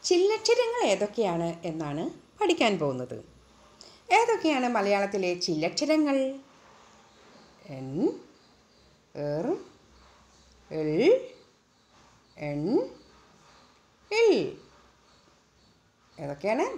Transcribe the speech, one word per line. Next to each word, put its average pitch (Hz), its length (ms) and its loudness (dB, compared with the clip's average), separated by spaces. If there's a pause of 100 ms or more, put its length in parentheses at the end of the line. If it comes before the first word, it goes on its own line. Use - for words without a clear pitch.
ചില്ലക്ഷരങ്ങൾ 440 840 2
ഏതൊക്കെയാണ് 190 640 0 (160)
എന്നാണ് 160 460 -6 (300)
പഠിക്കാൻ 254 380 2
പോകുന്നത്. 127 360 -4 (1000)
ഏതൊക്കെയാണ് 339 540 2
മലയാളത്തിലെ 202 680 0
ചില്ലക്ഷരങ്ങൾ? 277 800 0 (1500)
എൻ, 135 200 -12 (1300)
എർ, 147 320 -4 (1200)
എൾ, 156 220 -2 (1400)
എൺ, 147 240 -6 (1500)
ഇൾ. 440 200 6 (1900)
ഏതൊക്കെയാണ്? 185 480 -4 (100)